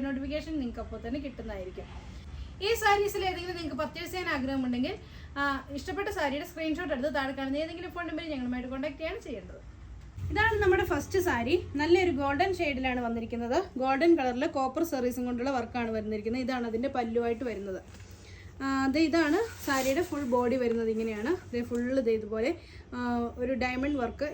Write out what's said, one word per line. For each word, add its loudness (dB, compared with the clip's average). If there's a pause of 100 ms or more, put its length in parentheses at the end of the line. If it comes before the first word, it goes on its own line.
നോട്ടിഫിക്കേഷൻ -4 (100)
നിങ്ങൾക്ക് -4
അപ്പോൾ -10
തന്നെ -4
കിട്ടുന്നതായിരിക്കും. -8 (800)
ഈ 4 (100)
സാരീസിൽ 4
ഏതെങ്കിലും -4
നിങ്ങൾക്ക് -6
പർച്ചേസ് -6
ചെയ്യാൻ -2
ആഗ്രഹമുണ്ടെങ്കിൽ, 0 (420)
ആ, 2 (340)
ഇഷ്ടപ്പെട്ട -4
സാരിയുടെ 0
സ്ക്രീൻഷോട്ട് -2
എടുത്ത് 0
താഴെ -2
കാണുന്ന 0
ഏതെങ്കിലും -8
ഫോൺ -4
നമ്പറിൽ -4
ഞങ്ങളുമായിട്ട് -4
കോൺടാക്ട് -4
ചെയ്യാണ് -4
ചെയ്യേണ്ടത്. -10 (680)
ഇതാണ് 6
നമ്മുടെ 6
ഫസ്റ്റ് 2
സാരി. 4 (240)
നല്ലൊരു 6
ഗോൾഡൻ 4
ഷെയ്ഡിലാണ് 0
വന്നിരിക്കുന്നത്. -2 (240)
ഗോൾഡൻ 6
കളറിൽ 2 (100)
കോപ്പർ 0
സെറീസും 0
കൊണ്ടുള്ള 0
വർക്കാണ് -2
വന്നിരിക്കുന്നത്. -2
ഇതാണ് 0
അതിൻ്റെ 0
പല്ലുവായിട്ട് 0
വരുന്നത്. -4 (840)
ആ, -2 (260)
ദേ 4
ഇതാണ് 6 (260)
സാരിയുടെ 4
ഫുൾ -2 (100)
ബോഡി 4
വരുന്നത്. 2
ഇങ്ങനെയാണ്. 0 (180)
ദേ -2
ഫുൾ 0 (220)
ദേ 4
ഇതുപോലെ, 0 (440)
ആ, -4 (440)
ഒരു 0 (100)
ഡയമണ്ട് 0
വർക്ക് -2